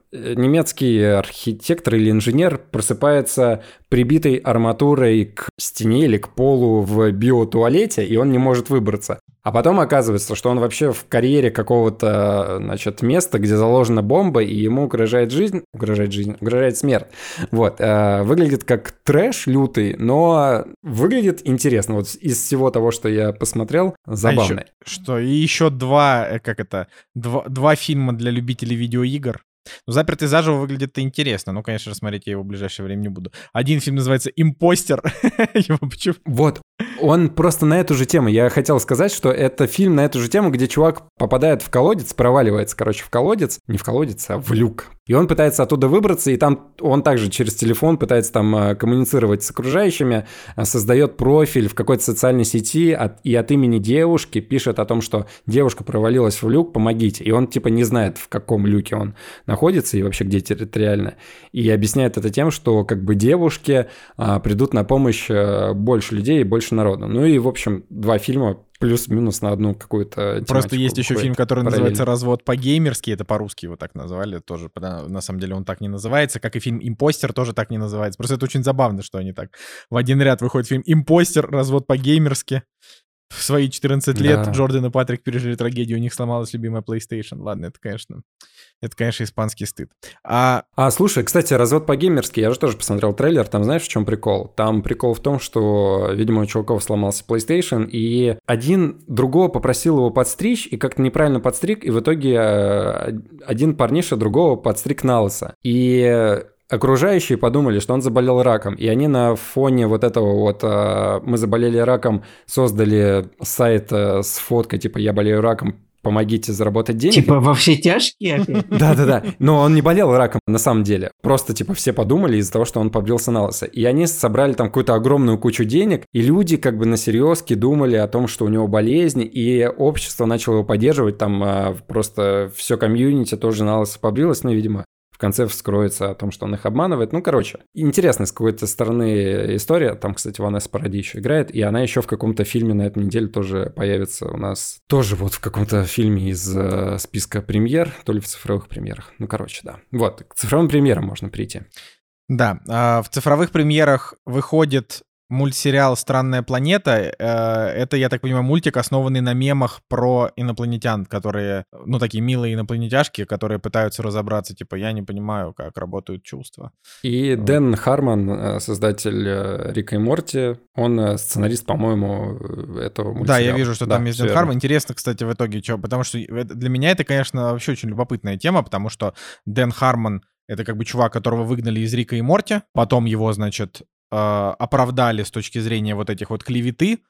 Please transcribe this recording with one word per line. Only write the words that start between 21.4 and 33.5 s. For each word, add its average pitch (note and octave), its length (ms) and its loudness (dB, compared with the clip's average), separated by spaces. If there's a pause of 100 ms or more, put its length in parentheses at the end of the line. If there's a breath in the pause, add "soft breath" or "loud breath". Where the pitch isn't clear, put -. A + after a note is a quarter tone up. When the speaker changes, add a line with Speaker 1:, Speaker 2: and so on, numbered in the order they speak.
Speaker 1:
интересно. A#2+ 520 0
Вот G2+ 180 -4
из B2+ 280 -4
всего C3 280 2
того, A#2 200 2
что - 180 -2
я G#2+ 240 0
посмотрел, A#2+ 640 -2 (120)
Speaker 2:
А A2 100 -8
Speaker 1:
забавно. G2+ 440 2
Speaker 2:
ещё, - 40 -12 (220)
что, - 320 -6
и A#2+ 100 -2
ещё D#3 400 2
два, C3 580 2
э, A2 120 -4
как A2 200 -6
это, F#2 300 -6 (260 soft breath)
два, A#2+ 320 -4
два C#3 300 2
фильма C3+ 380 -2
для A#2+ 160 -2
любителей A#2+ 460 -4
видеоигр. B2 640 -2 (440 loud breath)
Ну, A#2 80 -4
«Запертый D#3 340 0
заживо» D#3 280 2
выглядит-то C3+ 440 -6
интересно. C3 540 -4
Ну, G#2+ 80 -8
конечно A2 280 -8
же, G2+ 60 -10
смотреть G#2 300 -8
я G2+ 60 -6
его G2 100 -6
в F#2+ 40 -10
ближайшее G2 380 -10
время G2+ 160 -6
не G#2 80 -6
буду. F#2 240 -12 (220 loud breath)